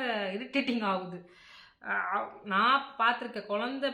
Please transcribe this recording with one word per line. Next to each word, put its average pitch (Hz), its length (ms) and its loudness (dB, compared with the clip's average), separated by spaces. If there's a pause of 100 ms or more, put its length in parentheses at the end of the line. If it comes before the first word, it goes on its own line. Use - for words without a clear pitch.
(320)
இரிட்டேட்டிங் 240 520 -2
ஆகுது. 180 360 -2 (640)
அ, 202 120 -2 (480)
நான் 214 540 4
பார்த்திருக்கேன், 226 480 0
குழந்தை 254 480 -2